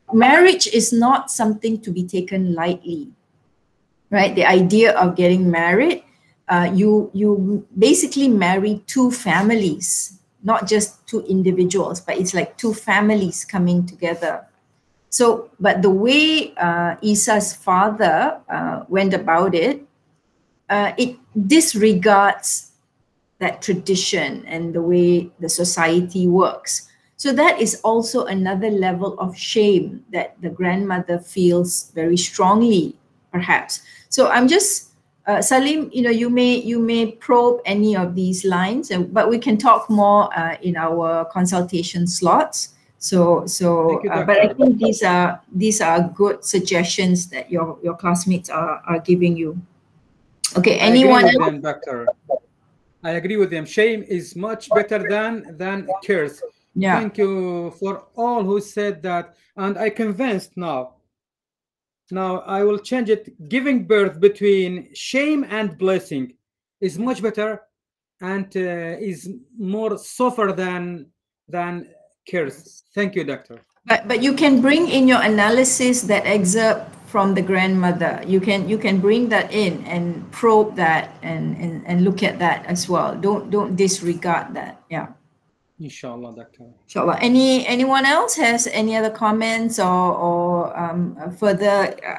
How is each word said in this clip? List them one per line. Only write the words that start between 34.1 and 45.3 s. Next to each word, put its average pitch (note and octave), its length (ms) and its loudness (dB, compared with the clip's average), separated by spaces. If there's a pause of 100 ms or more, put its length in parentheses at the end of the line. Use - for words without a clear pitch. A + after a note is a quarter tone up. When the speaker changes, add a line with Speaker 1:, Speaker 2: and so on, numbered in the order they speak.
Speaker 1:
I'm B3 200 4
just, F4+ 420 0 (380)
uh, G3+ 140 2
Salim, C4+ 520 0
you B3+ 80 -2
know, A#3+ 80 2
you A#3 200 0
may, B3 260 2
you A#3 240 -2
may A3+ 320 0
probe A#3+ 540 2
any G#3 300 2
of F3+ 200 -2
these F#3 280 -2
lines, F#3+ 480 -2
and, F3+ 220 -4
but G#3 160 2
we A#3 80 2
can A3+ 200 0
talk A3+ 320 2
more, G#3 480 2
uh, E3 240 -4
in F3 140 -4
our E3 500 -2
consultation F3 840 -2
slots. F3+ 640 0 (280)
So, F3 480 2
so, E3+ 440 0
Speaker 2:
Thank D#3+ 160 -2
you, G3 60 -4
Speaker 1:
uh, D#3+ 140 -2
but G3+ 120 4
I D#4 100 6
Speaker 2:
Doctor. C4+ 180 0
Speaker 1:
think B3 140 4
these A3 240 0
are, F3+ 380 2 (120)